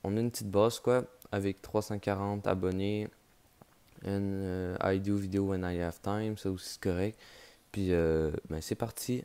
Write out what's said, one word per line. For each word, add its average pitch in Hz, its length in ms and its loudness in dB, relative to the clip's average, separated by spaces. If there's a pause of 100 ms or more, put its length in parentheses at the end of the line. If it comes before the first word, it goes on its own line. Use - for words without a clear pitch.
On 98 120 0
a 110 40 0
une 117 100 0
petite 107 220 -8
base, 107 260 4
quoi, 123 280 2 (260)
avec 98 280 -2
trois - 220 -2
cent 104 160 -4
quarante 101 480 -2
abonnés. 98 640 0 (960)
And, 98 400 -2
euh, 92 360 -2
I 95 200 4
do 101 160 0
video 98 260 0
when 98 220 0
I 87 160 0
have 85 200 -2
time, 107 360 -2
ça 95 160 -2
aussi - 220 -6
c'est - 60 -16
correct. 95 380 0 (540)
Puis, 95 200 2
euh, 80 380 4 (180)
ben, 80 120 -4
c'est 110 160 -4
parti. 123 480 -4